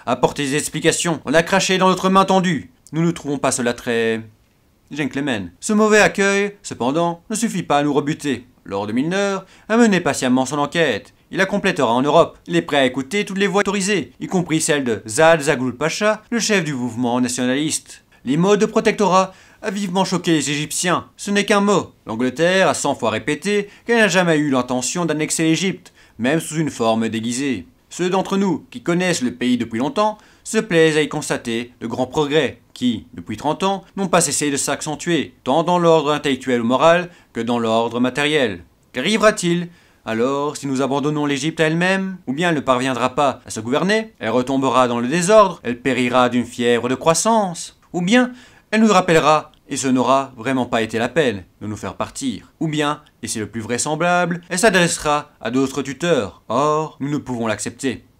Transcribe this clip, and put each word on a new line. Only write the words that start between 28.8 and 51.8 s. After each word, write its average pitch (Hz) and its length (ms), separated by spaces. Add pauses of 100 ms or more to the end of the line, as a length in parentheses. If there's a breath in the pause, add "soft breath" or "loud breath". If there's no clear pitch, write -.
connaissent 175 400
le 123 120
pays 123 240
depuis 113 200
longtemps 208 380 (280 soft breath)
se - 140
plaisent 165 380
à 156 60
y 143 80
constater 120 680
de 123 60
grands 123 200
progrès 143 560 (120)
qui, 113 380
depuis 101 240
trente 147 280
ans, 196 180 (140 loud breath)
n'ont 196 100
pas 175 140
cessé 147 300
de 143 60
s'accentuer, 147 840
tant 151 220
dans 175 140
l'ordre 160 340
intellectuel 131 480
ou 113 40
moral 165 460 (220 loud breath)
que 117 80
dans 120 180
l'ordre 113 400
matériel. 127 640 (300)
Qu'arrivera-t-il 175 760 (360 soft breath)
alors 135 520
si 139 100
nous 131 140
abandonnons 143 460
l'Égypte 143 340
à 160 40
elle-même ? 185 640
Ou 127 60
bien 175 180
elle 165 40
ne 143 60
parviendra 127 540
pas 143 300
à 107 60
se 110 100
gouverner ? 180 600
Elle 110 100
retombera 127 560
dans 120 140
le 123 80
désordre ? 180 560
Elle 120 160
périra 123 480
d'une 120 180
fièvre 120 420
de 127 60
croissance ? 185 840 (140)
Ou 175 80
bien 247 320 (380 loud breath)
elle 220 120
nous 214 100
rappellera 160 580 (180)
et 139 80
ce 135 120
n'aura 127 480
vraiment 123 280
pas 123 160
été 110 180
la 117 100
peine 117 360 (160)
de 101 60
nous 104 100
faire 98 200